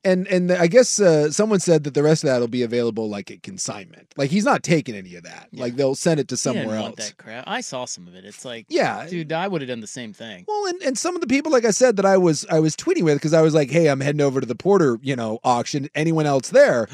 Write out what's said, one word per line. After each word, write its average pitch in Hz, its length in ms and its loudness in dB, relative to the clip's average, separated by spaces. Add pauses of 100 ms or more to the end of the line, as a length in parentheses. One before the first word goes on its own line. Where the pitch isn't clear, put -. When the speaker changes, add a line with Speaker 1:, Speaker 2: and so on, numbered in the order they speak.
Speaker 1:
And, 185 240 2
and 180 240 2
I 175 140 4
guess, 233 340 4
uh, 151 280 4
someone 208 300 0
said 156 240 2
that 143 100 -8
the 143 80 0
rest 156 220 4
of 147 60 2
that 127 100 2
will 120 80 0
be 123 160 -2
available, 113 460 -2
like, 101 220 -10
at 92 120 -20
consignment. 98 720 -14
Like, 143 160 -2
he's 208 140 2
not 233 180 0
taking 139 320 0
any 92 200 -16
of 85 80 -20
that. 82 280 -20
Speaker 2:
Yeah. - 100 -12
Speaker 1:
Like, 123 140 -6
they'll 135 180 0
send 156 280 0
it - 80 -6
to 127 60 -6
Speaker 2:
He - 60 -6
didn't 135 200 -2
Speaker 1:
somewhere 110 200 -4
Speaker 2:
want 98 180 -10
Speaker 1:
else. 107 100 -10
Speaker 2:
that - 80 -20
crap. 113 300 -16
I 220 120 -6
saw 131 240 -10
some 87 240 -14
of 87 80 -20
it. 92 80 -20
It's 104 220 -20
like, 117 240 -14
Speaker 1:
Yeah. 139 400 -2
Speaker 2:
dude, 160 240 -6
I 170 160 -4
would 175 100 -4
have 131 80 -8
done 120 140 -8
the 104 60 -16
same 110 260 -14
thing. 104 340 -16
Speaker 1:
Well, 415 200 -4
and, 359 160 -8
and 269 140 -2
some 349 180 -4
of 349 60 -6
the 277 60 -6
people, 285 240 0
like 240 140 2
I 220 60 4
said, 240 260 2
that 190 80 0
I 196 120 6
was, 170 320 2
I 160 100 2
was 156 180 0
tweeting 339 260 -2
with, 147 180 2
'cause 156 120 0
I 160 80 6
was 160 120 4
like, 147 180 2
"Hey, 165 180 4
I'm 135 100 0
heading 147 220 -2
over 135 180 2
to 123 80 -6
the 117 80 -6
Porter, 165 460 2
you 135 160 -4
know, 113 260 -6
auction. 127 500 0
Anyone 156 320 0
else 139 240 0
there?" 180 440 4